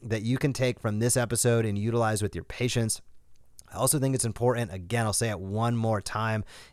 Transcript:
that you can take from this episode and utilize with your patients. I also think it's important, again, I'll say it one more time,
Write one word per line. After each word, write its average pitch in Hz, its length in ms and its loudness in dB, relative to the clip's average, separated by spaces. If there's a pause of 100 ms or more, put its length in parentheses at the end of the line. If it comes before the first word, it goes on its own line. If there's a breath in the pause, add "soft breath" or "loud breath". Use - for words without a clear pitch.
that 110 200 -2
you 123 160 0
can 143 140 2
take 127 280 0
from 104 180 -2
this 120 180 4
episode 117 480 2
and 101 140 -2
utilize 110 440 2
with 101 120 -2
your 85 100 -6
patients. 117 560 0 (720)
I - 40 -10
also 131 220 2
think 135 160 2
it's 123 100 0
important, 117 480 0
again, 95 340 -2
I'll 107 60 0
say 113 180 0
it 95 100 -6
one 113 360 0
more 113 240 2
time, 110 440 -2 (280 loud breath)